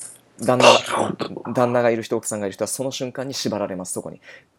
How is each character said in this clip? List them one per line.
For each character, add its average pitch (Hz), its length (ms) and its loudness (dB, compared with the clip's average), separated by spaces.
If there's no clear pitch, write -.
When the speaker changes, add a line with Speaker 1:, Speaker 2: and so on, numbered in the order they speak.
Speaker 1:
旦 127 180 2
那 - 80 6
が、 - 80 12
Speaker 2:
な - 360 0
る - 60 -6
ほ - 160 -12
ど。 117 100 -8
Speaker 1:
旦 120 200 4
那 123 80 4
が 120 80 4
い 113 60 4
る 113 80 -2
人、 117 120 -4
奥 107 120 -4
さ 110 100 -2
ん - 20 -6
が 104 80 -2
い - 20 -4
る 92 40 -6
人 - 100 -6
は 101 40 0
そ - 160 -4
の 135 80 -4
瞬 127 200 -6
間 131 160 -8
に 135 60 -8
縛 110 240 -2
ら 98 100 -2
れ 95 80 -6
ま 90 100 -8
す、 - 80 -8
そ - 80 -6
こ 78 100 -10
に。 - 100 -18